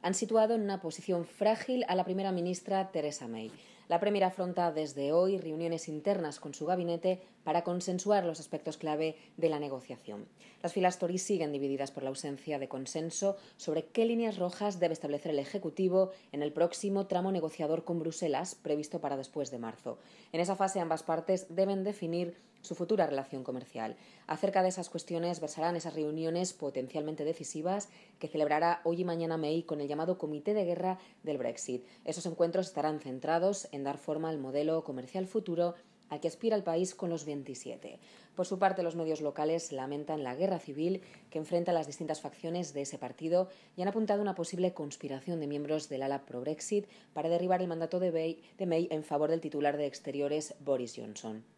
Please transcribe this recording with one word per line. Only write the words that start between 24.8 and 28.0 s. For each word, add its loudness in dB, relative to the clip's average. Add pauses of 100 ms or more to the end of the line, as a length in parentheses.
cuestiones -2
versarán 0
esas -4
reuniones 0
potencialmente -4
decisivas -2 (280)